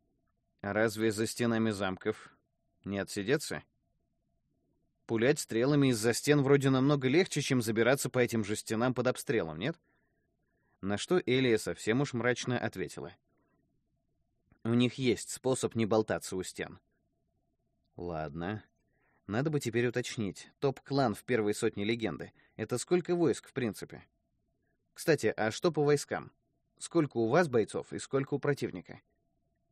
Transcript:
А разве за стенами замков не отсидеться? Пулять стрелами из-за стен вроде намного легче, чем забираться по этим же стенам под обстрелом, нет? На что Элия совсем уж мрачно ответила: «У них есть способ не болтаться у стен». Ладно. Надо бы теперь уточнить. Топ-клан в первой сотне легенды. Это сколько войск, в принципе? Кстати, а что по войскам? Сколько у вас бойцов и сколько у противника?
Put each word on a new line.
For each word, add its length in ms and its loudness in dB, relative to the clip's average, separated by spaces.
А 120 -4
разве 380 2
за 160 -2
стенами 420 0
замков 680 -4
не 120 -4
отсидеться? 680 -4
Пулять 280 4
стрелами 480 2
из-за 260 2
стен 280 4
вроде 280 4
намного 400 2
легче, 320 2
чем 200 2
забираться 480 2
по 100 0
этим 260 2
же 100 -4
стенам 380 -2
под 140 -2
обстрелом, 520 -2
нет? 180 -4
На 160 -2
что 280 0
Элия 320 4
совсем 440 -2
уж 120 -4
мрачно 440 -2
ответила: 580 -6
«У 100 0
них 220 4
есть 340 0
способ 460 -2
не 100 2
болтаться 500 0
у 80 -4
стен». 360 -10
Ладно. 680 -6
Надо 220 -2
бы 100 -2
теперь 280 0
уточнить. 720 -6
Топ-клан 540 0
в 100 -10
первой 300 0
сотне 300 -2
легенды. 500 -4
Это 220 -4
сколько 380 0
войск, 320 0
в 60 -20
принципе? 500 -6
Кстати, 440 2
а 140 0
что 200 0
по 120 0
войскам? 480 0
Сколько 380 -2
у 100 2
вас 200 4
бойцов 460 0
и 60 -8
сколько 340 -4
у 60 -2
противника? 640 -6